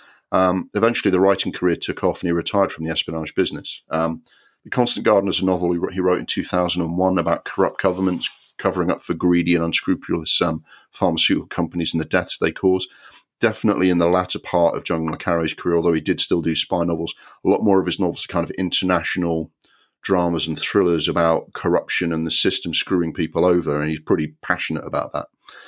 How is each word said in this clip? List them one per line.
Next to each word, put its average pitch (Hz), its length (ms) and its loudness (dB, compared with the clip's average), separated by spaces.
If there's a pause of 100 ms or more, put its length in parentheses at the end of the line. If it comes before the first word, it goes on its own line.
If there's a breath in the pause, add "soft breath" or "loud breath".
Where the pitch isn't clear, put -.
(340 soft breath)
Um, 92 400 2
eventually, 107 380 2
the 90 100 4
writing 98 320 2
career 87 240 0
took - 260 -8
off 90 180 0
and 92 60 -2
he 85 60 2
retired 90 380 0
from 80 120 -10
the 80 80 -4
espionage 80 420 -6
business. 95 560 -4
Um, 82 340 -2 (420 soft breath)
The - 60 -12
Constant - 340 0
Gardener 101 240 4
is - 120 -2
a 95 40 0
novel 90 260 2
he 87 60 0
wr-, 90 140 -4
he 95 100 -4
wrote 90 180 2
in - 60 -8
two - 180 -4
thousand 87 380 0
and 82 160 -2
one 92 200 2
about 82 280 0
corrupt - 360 0
governments 92 480 0 (280)
covering 87 340 0
up - 100 -4
for - 120 -4
greedy 87 420 2
and 82 80 2
unscrupulous, 82 800 -2
um, 80 200 -2 (300 soft breath)
pharmaceutical 82 560 0
companies 85 460 -4
and 82 80 0
the 78 40 -2
deaths 90 320 -2
they 82 140 0
cause. 92 380 0 (500 loud breath)
Definitely 101 500 2
in 87 100 2
the 85 60 4
latter 90 320 0
part - 380 2
of - 80 -6
John 82 220 -2
le 78 120 -4
Carré's 82 360 -2
career, 85 240 0
although 85 160 2
he 80 80 0
did 80 180 0
still 87 220 0
do 80 140 -2
spy - 280 -2
novels, 85 320 -4 (300 loud breath)
a - 20 0
lot 98 160 2
more 98 160 6
of 87 60 2
his 90 160 -2
novels 85 240 -2
are - 80 -12
kind 85 100 0
of 82 140 -6
international 87 920 0 (520 soft breath)
dramas 87 440 0
and 78 140 -6
thrillers 85 480 2
about 82 460 0
corruption - 580 -2
and 82 160 -2
the 80 40 -2
system - 420 0
screwing 87 400 0
people 85 320 0
over, 78 340 2
and 76 100 -2
he's 78 120 -4
pretty 78 400 0
passionate - 440 -4
about - 280 -6
that. - 140 -6 (400 loud breath)